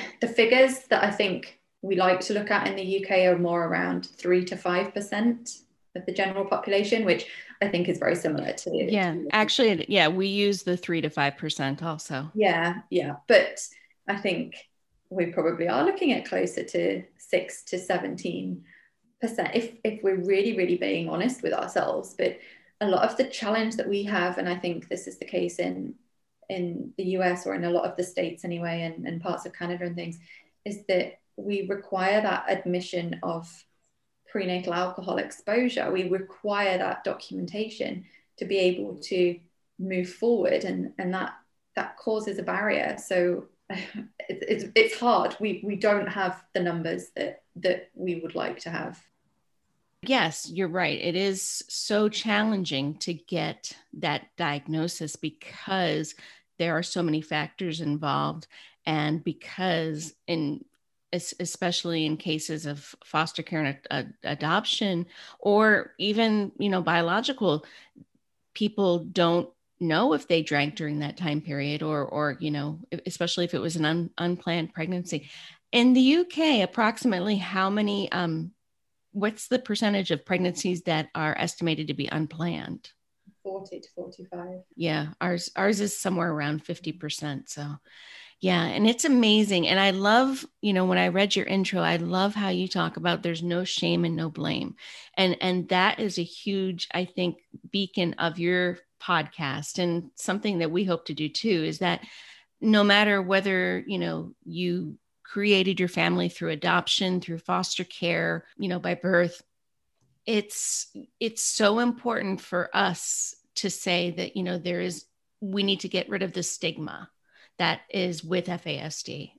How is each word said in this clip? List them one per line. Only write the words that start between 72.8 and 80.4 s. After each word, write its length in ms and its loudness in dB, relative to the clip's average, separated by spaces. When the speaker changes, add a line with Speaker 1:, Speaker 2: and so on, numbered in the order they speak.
Speaker 2:
e-, 140 -6
especially 400 -2
if 80 -4
it 80 0
was 140 -2
an 100 2
un-, 320 0
unplanned 560 -2
pregnancy. 560 -6
In 220 6
the 60 6
U 260 6
K, 340 2
approximately 760 2
how 340 0
many, 420 0
um, 400 -2
what's 360 -2
the 140 2
percentage 500 0
of 140 -2
pregnancies 580 0